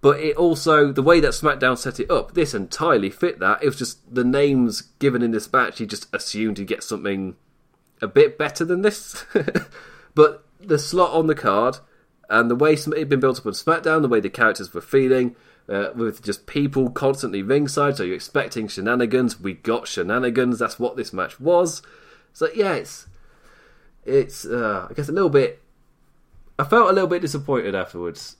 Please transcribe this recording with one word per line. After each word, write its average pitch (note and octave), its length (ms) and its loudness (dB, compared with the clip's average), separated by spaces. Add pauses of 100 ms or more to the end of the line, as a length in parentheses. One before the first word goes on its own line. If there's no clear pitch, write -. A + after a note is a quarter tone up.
but G#3 180 6
it D#3 180 -2
also, D3+ 540 4
the C#3 120 -2
way E3 180 8
that C#3+ 100 2
SmackDown C3 480 0
set - 220 -8
it - 100 -4
up, C#3 240 0
this D3+ 200 0
entirely G#2+ 540 0
fit F3 300 -4
that. G2 240 0
It D3+ 40 0
was C#3 120 -2
just - 340 -10
the B2 120 0
names B2+ 560 2 (180)
given B2 240 2
in A#2 80 0
this A2 220 -4
match, B2 260 0
you A2 80 -8
just G#2 260 -12
assumed G#2 460 -4
you'd G2 80 -8
get G2+ 160 -6
something G2 540 -6 (640)
a G#2+ 80 -6
bit C#3+ 280 4
better D3+ 280 -4
than F3+ 180 -2
this. - 480 -4
<laughs> - 40 -20 (800)
But D3+ 300 4 (160)
the D#3+ 180 0
slot E3+ 340 2
on D#3+ 160 2
the D3+ 80 2
card, A2+ 420 0 (500)
and A#2 220 2
the A#2+ 60 2
way D3+ 180 4
Sm-, D3+ 180 -4
it D3+ 60 -2
had D#3 100 -4
been C#3 120 2
built B2+ 180 2
up - 80 -8
on G2+ 60 -4
SmackDown, D#3+ 500 0
the C3+ 60 2
way A#2+ 100 4
the G2+ 100 -2
characters G#2+ 460 -2
were F2 60 -6
feeling, B2+ 560 2 (320)
uh, G2 260 -4
with A#2 280 -6
just - 240 -8
people C#3 440 -2
constantly C3 520 -2
ringside, C#3 540 0
so A#2+ 60 -4
you're F2+ 140 -4
expecting - 500 -6
shenanigans. A#2+ 720 0
We F#2 140 -6
got A2+ 320 -4
shenanigans. A#2+ 720 -2
That's A#2 220 -4
what A#2+ 160 -4
this A#2 160 -8
match F#2 260 -8
was. E3+ 420 2 (520)
So D#3+ 220 -4
yeah, G3 200 0
it's, - 320 -10 (1000)
it's, C3 400 0
uh, G#2+ 460 -4
I A#2 40 -14
guess C#3+ 140 -6
a C#3+ 40 -6
little F3+ 180 2
bit, C#3 320 2 (960)
I C3+ 60 -2
felt G#3+ 260 4
a - 20 6
little F#3+ 160 2
bit F3 140 -2
disappointed C#3 520 -4
afterwards F2 640 -8